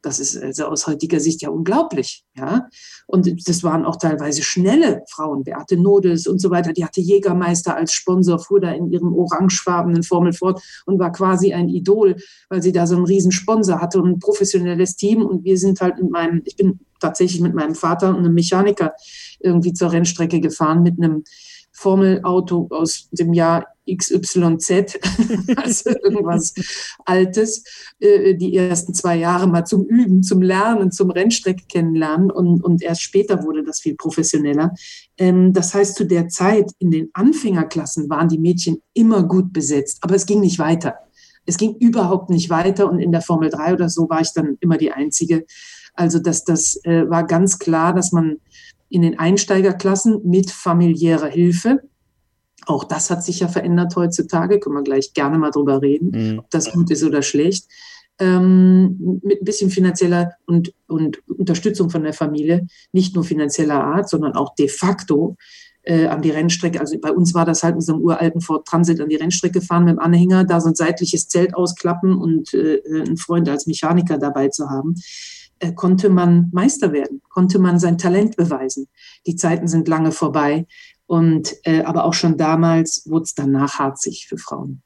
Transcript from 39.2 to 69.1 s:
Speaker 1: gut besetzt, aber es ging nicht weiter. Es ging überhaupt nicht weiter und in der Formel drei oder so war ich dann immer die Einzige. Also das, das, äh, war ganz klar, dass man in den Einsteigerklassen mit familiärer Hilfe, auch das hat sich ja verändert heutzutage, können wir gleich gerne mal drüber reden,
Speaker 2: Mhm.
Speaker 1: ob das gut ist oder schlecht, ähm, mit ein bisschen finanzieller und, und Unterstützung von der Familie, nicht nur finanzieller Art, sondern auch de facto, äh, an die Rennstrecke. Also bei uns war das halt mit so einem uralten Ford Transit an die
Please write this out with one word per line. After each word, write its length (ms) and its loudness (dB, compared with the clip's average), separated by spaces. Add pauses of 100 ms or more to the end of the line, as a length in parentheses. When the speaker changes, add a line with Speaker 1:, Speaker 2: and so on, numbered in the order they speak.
Speaker 1:
gut 300 0
besetzt, 480 -2
aber 140 0
es 100 0
ging 160 2
nicht 180 0
weiter. 360 -2 (500)
Es 120 -4
ging 220 -2
überhaupt 500 2
nicht 200 0
weiter 420 0
und 80 0
in 140 0
der 80 0
Formel 280 0
drei 240 -2
oder 160 0
so 200 0
war 120 0
ich 120 -2
dann 260 -2
immer 180 2
die 140 0
Einzige. 540 -2 (480)
Also 260 0
das, 240 -2
das, 400 -2
äh, 260 2
war 160 0
ganz 320 2
klar, 360 0
dass 180 0
man 260 0 (540)
in 100 2
den 180 2
Einsteigerklassen 1080 0
mit 260 2
familiärer 760 2
Hilfe, 540 2 (840)
auch 180 -4
das 260 -6
hat 140 -4
sich 160 -6
ja 80 -2
verändert 480 0
heutzutage, 640 0
können 160 -6
wir 80 -4
gleich 300 -2
gerne 240 0
mal 140 0
drüber 300 0
reden, 320 0
Speaker 2:
Mhm. 260 -2
Speaker 1:
ob 100 -20
das 220 -2
gut 200 0
ist 120 -2
oder 180 0
schlecht, 460 -2 (520)
ähm, 1040 4
mit 180 0
ein 40 -6
bisschen 240 -2
finanzieller 640 0 (140)
und, 260 0 (140)
und 320 -4 (100)
Unterstützung 600 -2
von 140 -4
der 100 -4
Familie, 540 -2 (240)
nicht 240 0
nur 80 0
finanzieller 600 -2
Art, 260 -2
sondern 240 -2
auch 220 -4
de 120 2
facto, 680 -2 (480)
äh, 240 2
an 140 -4
die 100 0
Rennstrecke. 480 -2
Also 200 -6
bei 120 -4
uns 220 2
war 120 2
das 180 -2
halt 120 0
mit 80 -4
so 100 -2
einem 80 -2
uralten 400 0
Ford 260 -4
Transit 340 2
an 80 -4
die 60 0